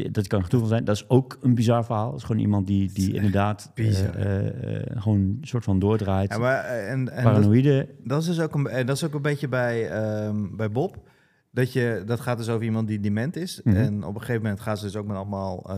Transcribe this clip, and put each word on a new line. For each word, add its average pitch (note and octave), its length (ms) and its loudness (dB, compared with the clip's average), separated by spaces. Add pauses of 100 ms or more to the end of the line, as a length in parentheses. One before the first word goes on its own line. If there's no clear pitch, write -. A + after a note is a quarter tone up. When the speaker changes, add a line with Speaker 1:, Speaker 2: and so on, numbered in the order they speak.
(120)
Speaker 1:
dat G#2 160 0
kan G#2+ 140 0
geen F2 80 -4
toeval A#2 200 4
zijn. A2+ 140 2
Dat G#2+ 120 0
is - 140 -8
ook C3 320 4
een B2 140 4
bizar A#2 300 4
verhaal. A2+ 240 -2
Dat C#3 100 -8
is - 60 -12
gewoon A2 160 0
iemand G2+ 260 2
die, G2+ 120 2
die G2 100 2
Speaker 2:
Het F#2+ 80 -8
is F#2+ 100 2
echt G2+ 80 -2
Speaker 1:
inderdaad, G2+ 600 0
eh, A2+ 100 0
Speaker 2:
bizar. G2 300 2
Speaker 1:
eh, G#2 640 -2
eh, - 200 -6
gewoon G#2 180 2
een G2 220 2
soort A#2+ 220 -6
van F#2+ 160 2
doordraait. G2 520 2
Speaker 2:
Ja, G#2 60 -2
maar, A#2+ 260 0
eh, G#2+ 280 -4
en, C3 180 -2
en B2 140 -4
dat A#2 100 8
Speaker 1:
Paranoïde. B2+ 560 6 (140)
Speaker 2:
dat C#3+ 220 -2
is E3+ 140 0
ook D#3+ 160 -2
een C#3+ 80 0
be-, A2+ 60 -2
eh, B2 160 -2
dat C3+ 100 0
is C3 80 -4
ook D3+ 100 -4
een D3 80 -4
beetje D3 260 -2
bij, A#2+ 420 0
ehm, G#2+ 680 -4
bij G#2+ 160 -2
Bob. C#3 380 -4 (420)
Dat B2 220 0
je, A#2 320 0
dat A#2 140 -2
gaat B2 180 -2
dus A2+ 120 -4
over A2+ 160 0
iemand A2 220 0
die G#2+ 120 -2
dement G#2 360 -2
is. F3+ 280 -8
Speaker 1:
Mhm. G2+ 120 4
Speaker 2:
En G#2 280 2
op E2+ 120 -8
een A2 60 -10
gegeven A#2 200 -2
moment G#2 180 -2
gaan G#2+ 180 -4
ze G2 80 -10
dus G2 100 -6
ook G#2 120 -6
met G2+ 100 -4
allemaal, G2 520 -6
eh, F#2+ 80 -6